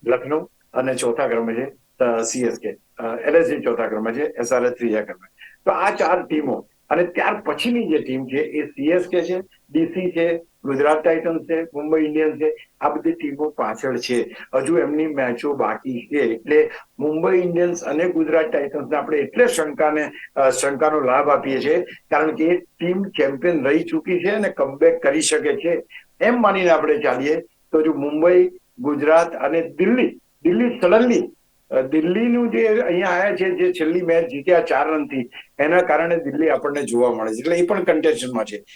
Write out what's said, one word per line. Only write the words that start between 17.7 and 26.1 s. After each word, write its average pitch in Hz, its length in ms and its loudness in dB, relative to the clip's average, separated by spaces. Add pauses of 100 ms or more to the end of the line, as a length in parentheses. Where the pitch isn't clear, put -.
અને 160 260 -2
ગુજરાત 160 420 0
ટાઇટન્સને 143 460 -4
આપણે 147 200 -2
એટલે 143 300 2
શંકાને, 151 640 -2 (240)
અ, 135 140 4
શંકાનો 139 500 0
લાભ 139 300 2
આપીએ 135 300 0
છીએ, 147 220 0 (300)
કારણ 156 240 0
કે 156 80 -2
એ 175 140 2
ટીમ 180 460 -4
ચેમ્પિયન 143 640 -2
રહી 156 180 2
ચૂકી 170 360 -2
છે 185 100 -2
અને 208 200 -2
કમબેક 247 520 2
કરી 285 200 2
શકે 233 340 0
છે, - 280 -2 (360)